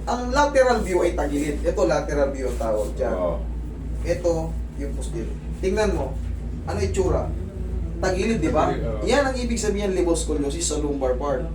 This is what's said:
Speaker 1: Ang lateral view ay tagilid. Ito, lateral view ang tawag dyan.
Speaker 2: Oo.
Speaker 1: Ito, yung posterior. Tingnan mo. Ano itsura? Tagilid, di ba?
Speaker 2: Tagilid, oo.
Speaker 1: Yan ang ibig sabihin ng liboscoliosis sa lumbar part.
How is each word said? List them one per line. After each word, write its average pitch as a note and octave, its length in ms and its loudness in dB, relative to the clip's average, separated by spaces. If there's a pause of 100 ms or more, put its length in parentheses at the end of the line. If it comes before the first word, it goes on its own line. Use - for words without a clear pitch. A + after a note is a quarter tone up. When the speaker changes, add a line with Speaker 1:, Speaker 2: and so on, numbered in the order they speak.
Speaker 1:
Ang - 300 -2
lateral C4 480 6
view F#3 240 2
ay F3 80 2
tagilid. D3 480 0
Ito, D#3 240 2
lateral C#3+ 480 2
view B2+ 160 -4
ang - 80 -4
tawag G#2+ 400 0
dyan. - 160 0
Speaker 2:
Oo. F2 240 0 (640)
Speaker 1:
Ito, F3 320 0 (480)
yung C#3 160 -4
posterior. - 400 -4 (240)
Tingnan G3 320 2
mo. D3+ 240 -2 (480)
Ano - 160 -2
itsura? - 480 2 (720)
Tagilid, F#3+ 400 2
di D3+ 120 2
ba? D#3 160 4
Speaker 2:
Tagilid, - 220 0
oo. - 180 -2
Speaker 1:
Yan C4 240 4
ang B3+ 60 -2
ibig A#3 180 0
sabihin G3+ 400 0
ng F3 80 2
liboscoliosis D#3 720 0
sa D3+ 60 -2
lumbar C3+ 340 0
part. C#3+ 400 -2